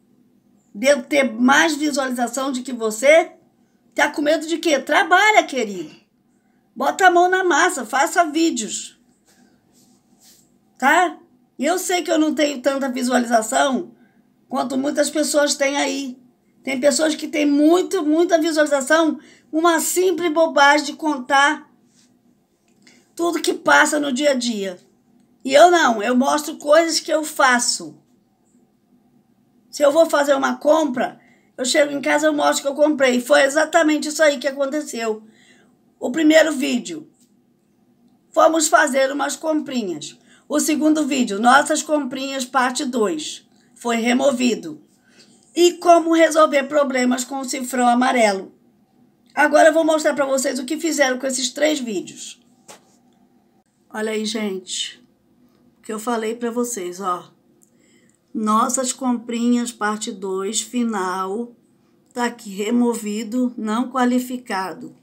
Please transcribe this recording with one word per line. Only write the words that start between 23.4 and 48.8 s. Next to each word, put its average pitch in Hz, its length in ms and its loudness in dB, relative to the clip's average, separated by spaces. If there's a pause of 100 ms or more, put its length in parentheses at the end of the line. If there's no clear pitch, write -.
que 359 120 -2
passa 294 480 2
no 285 100 -4
dia 285 200 0
a - 20 2
dia. 208 440 -6 (680)
E 262 80 -4
eu 330 180 8
não, 254 320 0
eu 247 100 -2
mostro 285 440 -2
coisas 320 420 2
que - 140 -6
eu 311 100 -2
faço. 247 720 -2 (1700)
Se - 120 -6
eu 285 120 6
vou 320 160 4
fazer 285 240 2
uma 262 240 -2
compra, 285 640 0 (360)
eu 247 60 -4
chego 294 300 2
em 277 80 -6
casa, 294 260 2
eu 311 60 2
mostro 294 300 0
que 277 40 -2
eu 277 80 -4
comprei. 269 460 2
Foi 285 220 4
exatamente 311 640 2
isso 302 120 -2
aí 285 180 4
que 285 80 -4
aconteceu. 269 760 -4 (720)
O 254 140 -6
primeiro 311 400 6
vídeo, 240 580 -6 (1200)
fomos 320 380 2
fazer 269 420 2
umas 277 280 -6
comprinhas. 262 800 -6 (280)
O 294 120 0
segundo 302 480 0
vídeo, 240 320 -2
nossas 285 420 2
comprinhas 269 640 -4
parte 254 400 -2
dois, 208 640 -4 (240)
foi 233 220 -6
removido. 240 840 0 (760)
E 349 180 4
como 339 400 4
resolver 311 520 4
problemas 254 600 0
com 269 140 -10
o 269 60 -8
cifrão 247 420 -2
amarelo. 240 640 2 (800)